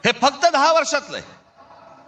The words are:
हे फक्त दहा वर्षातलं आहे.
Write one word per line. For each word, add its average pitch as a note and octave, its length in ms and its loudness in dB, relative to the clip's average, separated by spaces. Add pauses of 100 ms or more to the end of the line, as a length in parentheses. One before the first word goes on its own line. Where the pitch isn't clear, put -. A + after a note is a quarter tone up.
हे A#3 60 2
फक्त C4 340 -2
दहा D#4+ 280 4
वर्षातलं C#4+ 440 -2
आहे. - 180 -16 (720)